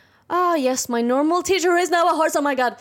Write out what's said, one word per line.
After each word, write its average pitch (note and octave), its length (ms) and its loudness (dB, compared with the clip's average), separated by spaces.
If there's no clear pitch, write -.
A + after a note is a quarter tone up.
"Ah, F4 260 0
yes, B3+ 340 -2
my A#3 140 -2
normal D4 400 0
teacher F4 340 0
is F4 140 0
now F4 180 2
a E4 60 2
horse, D#4+ 220 0
oh D4+ 60 0
my C#4+ 120 -2
god." B3 260 -2